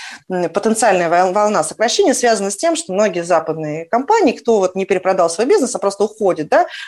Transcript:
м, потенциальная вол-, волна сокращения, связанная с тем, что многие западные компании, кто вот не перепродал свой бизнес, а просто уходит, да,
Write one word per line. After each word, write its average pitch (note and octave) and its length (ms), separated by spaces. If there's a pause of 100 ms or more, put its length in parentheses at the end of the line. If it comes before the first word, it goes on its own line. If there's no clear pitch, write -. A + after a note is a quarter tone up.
(300)
м, F3+ 200
потенциальная G3+ 600
вол-, F3+ 240
волна G#3 300
сокращения, B3+ 500
связанная G#3 380
с - 40
тем, E4 200
что - 180
многие F3+ 300
западные D#3+ 640
компании, C#4+ 480
кто A3+ 260
вот F#3 160
не F#3+ 100
перепродал F#3 440
свой G#3+ 180
бизнес, D#4 260
а - 60
просто G3 240
уходит, F3 460
да, D#4+ 180 (200)